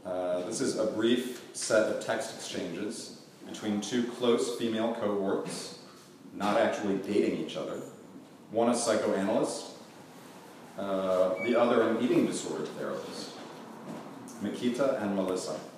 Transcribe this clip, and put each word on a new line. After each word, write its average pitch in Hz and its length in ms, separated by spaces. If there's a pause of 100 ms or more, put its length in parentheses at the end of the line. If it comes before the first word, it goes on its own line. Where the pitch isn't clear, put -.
Uh, 90 440
this 87 120
is - 200
a - 80
brief - 560 (100)
set 107 380
of 104 120
text 113 300
exchanges - 840 (280)
between 104 340
two 120 320
close - 440
female 113 380
cohorts, 101 840 (560)
not 104 240
actually 104 400
dating - 400
each - 180
other. - 260 (680)
One 117 200
a 120 60
psychoanalyst, 107 1000 (1040)
uh, 95 560 (100)
the 120 100
other 120 280
an 110 200
eating 117 220
disorder - 400
therapist, - 680 (1080)
Makita 110 600
and 98 120
Melissa 92 440 (180)